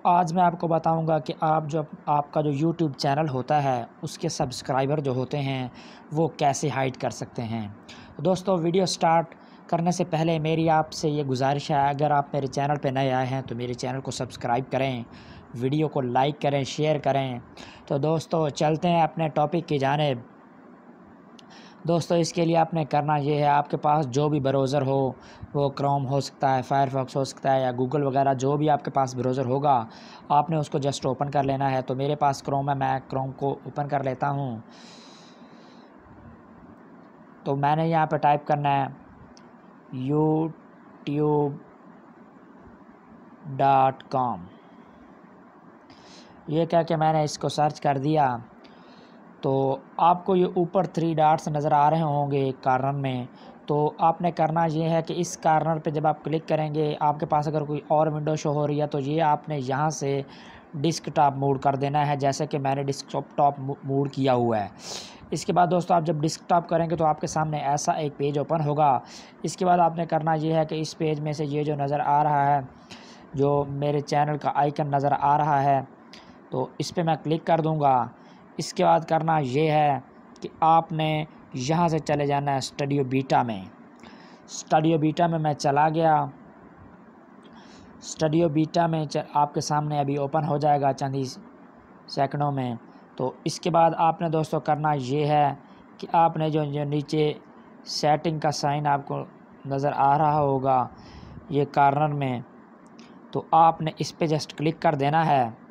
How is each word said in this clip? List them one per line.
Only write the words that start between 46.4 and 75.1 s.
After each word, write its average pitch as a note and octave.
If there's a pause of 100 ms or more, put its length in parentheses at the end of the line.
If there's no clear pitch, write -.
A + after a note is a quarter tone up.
ये D#3+
कह E3
के E3
मैंने D#3
इसको D3
सर्च D3
कर C#3+
दिया। C3+ (1000)
तो C3+ (160)
आपको F3+
ये F3+
ऊपर F3+
थ्री E3
डॉट्स D#3
नज़र D3+
आ D3
रहे E3
होंगे C#3+
कॉर्नर C3
में, C3 (400)
तो D3+
आपने E3+
करना E3
ये D#3+
है E3
कि D#3+
इस F3
कॉर्नर D#3
पे D#3
जब D3+
आप D3+
क्लिक D#3
करेंगे, D3+
आपके D3+
पास D3+
अगर D3+
कोई D3
और D#3
विंडो D3+
शो D3+
हो D3
रही D3
है, D3
तो D3
ये C#3+
आपने D3+
यहाँ C3+
से C#3 (500)
डेस्कटॉप D3
मोड C3+
कर C3+
देना C#3+
है, C#3+
जैसे C#3
कि D#3
मैंने C#3
डेस्कटॉप C#3
मो-, C3+
मोड C#3
किया C3+
हुआ A#2+
है। G2 (640)
इसके E3+
बाद F3
दोस्तों, F3
आप D#3+
जब D3+
डेस्कटॉप E3+
करेंगे, E3
तो D#3+
आपके D3+
सामने D#3
ऐसा D3
एक D3
पेज C#3+
ओपन D#3+
होगा। D3 (440)
इसके F3
बाद F3
आपने E3
करना D#3+
ये D#3
है D#3+
कि D#3
इस D#3
पेज D#3
में D3+
से D3+
ये D3
जो D3+
नज़र C#3+
आ D3
रहा C#3+
है, C3 (640)
जो C#3+
मेरे C#3+
चैनल D3
का C#3
आइकन D3
नज़र C#3